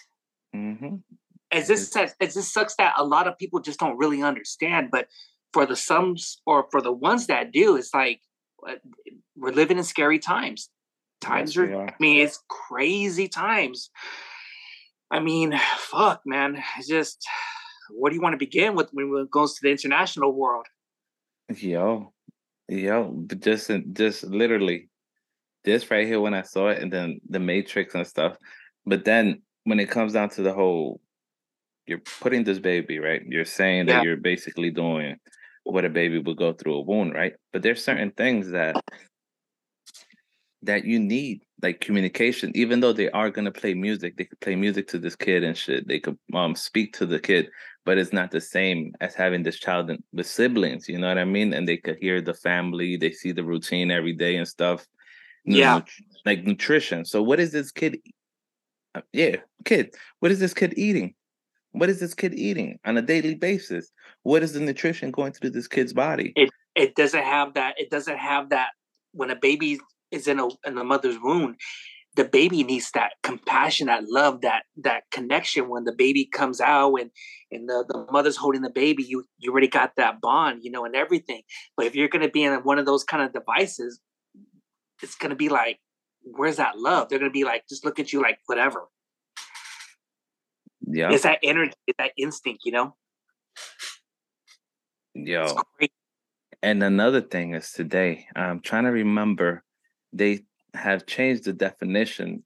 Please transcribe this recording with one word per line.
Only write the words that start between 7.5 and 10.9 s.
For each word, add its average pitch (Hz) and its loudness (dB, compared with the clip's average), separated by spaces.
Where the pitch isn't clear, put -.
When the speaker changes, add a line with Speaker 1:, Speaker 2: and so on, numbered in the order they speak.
Speaker 2:
do, 175 8
it's 123 -4
like, 127 2
uh, 131 -12
we're 135 -4
living 180 4
in 175 -2
scary 156 2
times. - -4